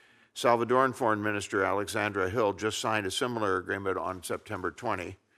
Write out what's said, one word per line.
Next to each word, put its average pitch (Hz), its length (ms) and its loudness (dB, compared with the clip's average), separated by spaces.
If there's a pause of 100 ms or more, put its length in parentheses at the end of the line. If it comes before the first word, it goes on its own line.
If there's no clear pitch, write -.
(340)
Salvadoran 123 600 4
Foreign 107 280 2
Minister 104 400 0
Alexandra 98 680 0
Hill 104 240 2
just 104 260 -2
signed 110 240 0
a 92 60 -2
similar 107 480 0
agreement 95 400 -2
on 90 240 -6
September 92 480 -6
twenty, 98 480 -6 (200)